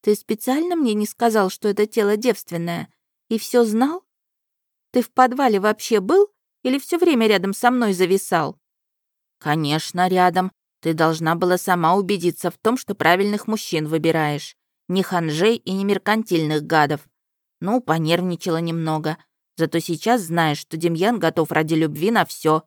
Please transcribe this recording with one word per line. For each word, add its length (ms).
Ты 140
специально 600
мне 180
не 120
сказал, 440
что 180
это 180
тело 300
девственное? 720
И 80
всё 280
знал? 380
Ты 100
в 100
подвале 480
вообще 400
был 300
или 160
всё 180
время 300
рядом 260
со 180
мной 220
зависал?" 640
"Конечно, 680
рядом. 440
Ты 120
должна 420
была 220
сама 380
убедиться 560
в 60
том, 200
что 180
правильных 520
мужчин 400
выбираешь. 680
Не 160
ханжей 540
и 160
не 100
меркантильных 800
гадов. 440
Ну, 220
понервничала 760
немного. 600
Зато 220
сейчас 420
знаешь, 360
что 200
Демьян 420
готов 320
ради 220
любви 380
на 140
всё". 420